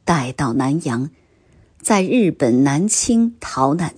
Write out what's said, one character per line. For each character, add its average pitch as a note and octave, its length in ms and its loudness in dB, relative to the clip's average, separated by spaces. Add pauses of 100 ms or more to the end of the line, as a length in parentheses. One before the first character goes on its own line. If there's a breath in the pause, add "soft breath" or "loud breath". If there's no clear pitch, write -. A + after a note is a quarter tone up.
带 B2+ 260 0
到 C3 220 -4
南 C3+ 320 0
洋， C3 260 -4 (720 soft breath)
在 G#3 220 2
日 G#3 260 2
本 B2 320 2
南 C#3+ 260 2
清 A#3 520 0
逃 C3+ 340 -2
难 F3 240 -4